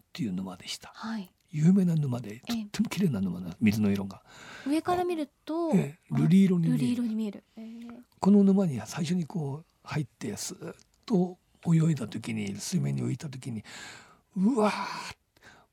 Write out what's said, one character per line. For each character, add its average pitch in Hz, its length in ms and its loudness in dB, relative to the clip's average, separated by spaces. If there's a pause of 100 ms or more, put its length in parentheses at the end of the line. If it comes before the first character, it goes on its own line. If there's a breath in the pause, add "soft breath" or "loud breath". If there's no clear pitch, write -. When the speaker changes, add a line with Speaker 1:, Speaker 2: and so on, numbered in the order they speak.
(120)
Speaker 1:
て - 100 -8
い 110 60 -2
う 92 40 -2
沼 92 240 -6
で - 100 -20
し - 120 -10
た。 - 160 -20
Speaker 2:
は 220 240 -8
い。 185 120 -12 (200)
Speaker 1:
有 160 240 6
名 196 100 6
な 170 100 2
沼 131 260 -2
で、 107 160 -10
Speaker 2:
え - 0 -
え。 - 100 -20
Speaker 1:
と 233 80 -2
っ 220 160 -4
て - 120 -2
も - 60 0
綺 - 120 -4
麗 196 100 4
な 104 100 -2
沼 90 200 -4
な、 87 200 -10
水 107 220 2
の 101 80 4
色 98 160 -2
が。 - 160 -14 (440 loud breath)
Speaker 2:
上 302 140 0
か 359 160 0
ら 359 80 0
見 359 100 -2
る 302 140 -4 (160)
と、 320 300 -2
Speaker 1:
え 147 240 0 (120)
え、 160 40 -4
瑠 147 120 2
璃 190 180 8
色 180 140 2
に 165 100 0
見 - 0 -
え - 20 2
る。 156 40 2
Speaker 2:
あ、 151 40 0
瑠 - 20 0
璃 247 140 2
色 240 100 -2
に 220 100 -2
見 220 120 -4
え 202 40 -6
る。 - 140 -18 (140)
え - 40 -18
え。 233 260 -16 (300)
Speaker 1:
こ 190 120 4
の 202 140 8
沼 196 220 6
に 131 140 -2
は - 60 -12
最 - 180 -6
初 160 100 -2
に 175 120 -2
こ 147 360 -6
う - 20 -20 (180)
入 - 200 -4
っ 120 40 -4
て、 - 320 -8
ス - 160 -10
ー - 180 -12
ッ - 20 -14 (300)
と 180 320 2 (300)
泳 165 260 6
い - 20 4
だ 113 140 -4
時 107 240 -8
に、 101 240 -4
水 165 240 -2
面 139 160 0
に 127 60 -2
浮 123 100 -2
い 127 60 -4
た 156 100 -10
時 131 240 -10
に、 107 100 -8 (720 loud breath)
う 214 240 2
わ 208 120 4
ー、 - 460 -8 (560 soft breath)